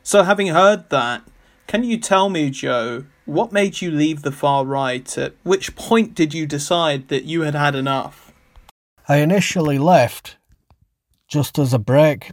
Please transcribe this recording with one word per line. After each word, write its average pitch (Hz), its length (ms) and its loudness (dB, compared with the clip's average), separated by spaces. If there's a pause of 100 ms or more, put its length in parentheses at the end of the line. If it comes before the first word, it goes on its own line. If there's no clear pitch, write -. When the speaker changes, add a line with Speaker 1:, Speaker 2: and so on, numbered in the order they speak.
Speaker 1:
So 202 220 4
having 196 240 0
heard 185 420 2
that, 120 320 -2 (460)
can 226 160 -2
you 233 140 -2
tell 196 320 2
me, 151 200 -2
Joe, 123 540 -4 (220)
what 208 260 -2
made 202 280 -2
you 175 120 -6
leave 151 300 0
the 139 100 -4
far 139 320 0
right? 131 520 -6
At 135 180 -6 (100)
which 190 320 -2
point - 380 0
did 156 200 -2
you 160 120 -6
decide 147 640 -2
that 143 160 -2
you 160 180 -4
had 147 120 -4
had 143 220 0
enough? 135 560 -6 (760)
Speaker 2:
I 147 100 4
initially 156 600 0
left 143 580 2 (920)
just 147 320 -2
as 127 120 2
a 127 60 2
break 131 540 2